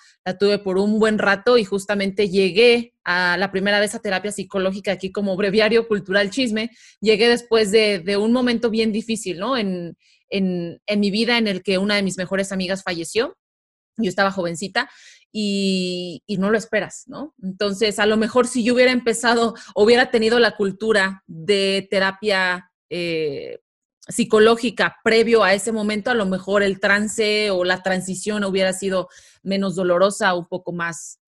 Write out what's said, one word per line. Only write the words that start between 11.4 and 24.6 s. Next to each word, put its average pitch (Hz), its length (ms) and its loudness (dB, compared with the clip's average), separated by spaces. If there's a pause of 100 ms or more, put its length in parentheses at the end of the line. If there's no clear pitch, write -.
el 190 160 -2
que 190 140 0
una 202 200 0
de 202 60 0
mis 185 140 -2
mejores 190 360 -4
amigas 190 300 -4
falleció, 185 540 -4 (600)
yo 220 100 0
estaba 196 220 0
jovencita, 190 580 -4 (440)
y, 190 920 -2
y 208 100 -6
no 190 140 0
lo 220 80 2
esperas, - 480 -6
¿no? - 360 -16
Entonces, 196 560 -4
a 208 80 2
lo 214 100 2
mejor 220 300 2
si 247 160 -4
yo 240 120 2
hubiera 254 180 4
empezado, 233 600 0 (200)
hubiera 240 360 4
tenido 220 280 2
la 214 180 2
cultura 196 720 0
de 196 640 -2
terapia, 190 800 -2 (200)
eh, 156 680 -6 (500)
psicológica 220 960 2